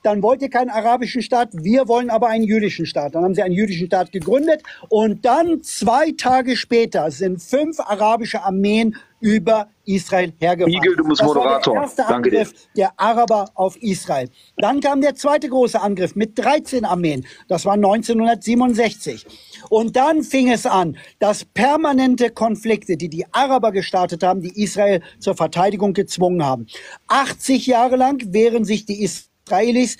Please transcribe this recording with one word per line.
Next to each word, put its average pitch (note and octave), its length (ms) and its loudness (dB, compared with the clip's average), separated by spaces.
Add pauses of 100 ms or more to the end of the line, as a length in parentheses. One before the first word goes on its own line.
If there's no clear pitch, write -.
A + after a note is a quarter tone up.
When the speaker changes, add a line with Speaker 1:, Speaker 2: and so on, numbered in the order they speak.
Speaker 1:
dann G#3 220 0
wollt C4 180 2
ihr C4+ 80 -4
keinen B3 200 0
arabischen A#3 520 0
Staat, A#3+ 320 0
wir G#3 340 2
wollen A#3+ 220 0
aber A3+ 180 2
einen A3+ 160 0
jüdischen G#3 420 0
Staat." D3 300 -4
Dann E3 80 0
haben F#3 120 0
sie G3+ 80 0
einen F#3 100 -2
jüdischen F#3 340 -2
Staat F3+ 240 -2
gegründet C#4 520 0 (260)
und G#3+ 360 0
dann D#4 360 2
zwei C4 560 0
Tage B3+ 400 0
später A3+ 540 0
sind F3+ 300 -4
fünf D4+ 380 -2
arabische G#3+ 640 -2
Armeen G#3 520 0 (260)
über G#3+ 460 2 (160)
Israel F3+ 560 -2
hergefahren. E3+ 340 2
Speaker 2:
Igel, F3 220 2
du D#3+ 100 0
bist D3+ 140 2
Speaker 1:
Das D3 80 4
war D3+ 60 2
der C#3+ 100 2
Speaker 2:
Moderator. C3+ 320 2
Speaker 1:
erste C4+ 320 -2
Speaker 2:
Danke F#3 220 0
dir. G#3 100 2
Speaker 1:
Angriff G#3+ 140 -2 (240)
der F#3+ 180 2
Araber A3 580 0
auf F#3 280 -2
Israel. E3 480 -4 (260)
Dann B3 240 0
kam C#4 220 0
der C#4 140 0
zweite C#4+ 340 0
große A#3+ 320 2
Angriff F#3+ 340 -2
mit G#3+ 240 -2
dreizehn G#3+ 460 0
Armeen. E3+ 400 -2 (240)
Das F3 160 -4
war G3 100 2
neunzehnhundertsiebenundsechzig. A3 1500 0 (440)
Und A3 280 0
dann D4+ 260 2
fing C4 260 2
es A3+ 160 0
an, F#3 300 0 (240)
dass G#3 240 0
permanente C4 840 2
Konflikte, G#3+ 680 -2
die E3 140 -8
die E3 240 -8
Araber A#3+ 400 2
gestartet F3+ 500 -4
haben, F#3 180 0
die F3+ 220 -6
Israel G3+ 380 0 (180)
zur F#3+ 160 -2
Verteidigung F#3+ 560 0
gezwungen F3+ 540 -2
haben. B2+ 220 -4 (420)
Achtzig C4 580 0
Jahre B3 300 2
lang B3+ 340 0
wehren A3+ 320 2
sich G#3 220 -2
die G3+ 180 -6
Israelis A3+ 960 -2